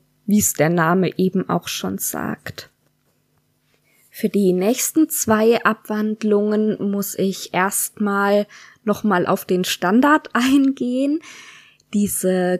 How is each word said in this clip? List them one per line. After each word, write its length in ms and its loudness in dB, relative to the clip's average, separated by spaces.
wie 140 2
es 140 0
der 160 2
Name 500 2
eben 280 0
auch 200 -2
schon 320 -8
sagt. 720 -10
Für 200 -4
die 240 2
nächsten 560 0
zwei 540 2
Abwandlungen 1300 -2
muss 280 -6
ich 340 -4
erstmal 960 0
nochmal 440 0
auf 180 -2
den 180 0
Standard 640 2
<laughs> 40 -6
eingehen. 840 0
Diese 680 0